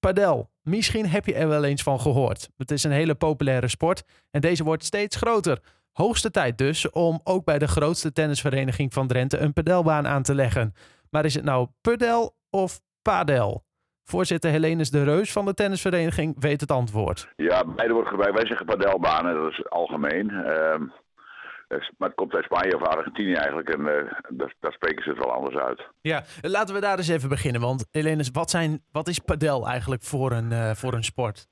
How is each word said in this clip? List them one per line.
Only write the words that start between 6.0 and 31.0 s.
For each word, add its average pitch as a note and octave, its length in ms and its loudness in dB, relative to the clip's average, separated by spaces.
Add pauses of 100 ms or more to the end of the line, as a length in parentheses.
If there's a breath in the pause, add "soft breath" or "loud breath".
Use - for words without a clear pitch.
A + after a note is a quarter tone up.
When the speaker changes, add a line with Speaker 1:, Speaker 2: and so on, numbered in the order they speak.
Speaker 1:
tijd C3 280 0
dus C#3+ 320 0
om E3 340 2
ook F#3 200 0
bij D3+ 140 2
de C#3+ 100 2
grootste D3+ 440 2
tennisvereniging C3+ 800 0
van C3+ 140 0
Drenthe B2+ 320 0
een D3+ 140 2
padelbaan D#3+ 540 2
aan C#3 160 0
te C#3 120 0
leggen. A#2+ 400 2 (360 soft breath)
Maar D3+ 140 2
is D3+ 100 2
het C#3 100 -2
nou B2+ 240 2 (120)
padel A#3 560 2 (140)
of F#3+ 300 -2 (220)
padel? C#3 600 2 (400)
Voorzitter F3 460 0
Helenus D#3 400 2
de C#3+ 140 2
Reus D#3+ 280 2
van G#3 120 0
de G3 100 0
tennisvereniging F3 840 0
weet C#3+ 220 0
het C#3+ 100 -4
antwoord. A2+ 680 -2
Speaker 2:
Ja, F2 280 2
beide A2+ 300 0
wordt A#2 140 2
gebruikt. G2+ 280 0
Wij A2+ 100 2
zeggen A2 200 -4
padelbanen, F2 760 2
dat D#2 80 -2
is - 200 -10
algemeen. E2 600 -2
Ehm, D#2+ 520 0 (880 loud breath)
eh, D2+ 100 -4
s-, - 180 -12
maar F#2 100 -2
het - 80 -8
komt - 180 -4
uit E2+ 100 0
Spanje F2+ 320 0
of C#2 60 -2
Argentinië D#2+ 520 -2
eigenlijk D2+ 340 -2
en, D#2 120 -2 (180)
eh, D2 140 -4 (160)
daar, B1+ 320 -8
daar D2+ 120 -6
spreken E2 300 -6
ze - 80 -8
het C2 80 -4
wel B1+ 140 -2
anders B1+ 240 -4
uit. B1+ 240 -4 (200)
Speaker 1:
Ja, D#3 220 -4 (200 loud breath)
laten G3 320 -2
we G3+ 60 -2
daar G3 160 0
eens F3+ 120 -2
even D3+ 200 0
beginnen, C3 320 0
want B2 300 -2
Helene, D3+ 420 0
wat E3 180 -4
zijn, D#3+ 320 0 (100)
wat D#3 160 -4
is F3 100 -2
padel C#3+ 500 0
eigenlijk B2 340 -4
voor C3 300 -2
een, A#2 200 -2
eh, A2+ 180 0
voor B2 240 -4
een A2+ 100 -2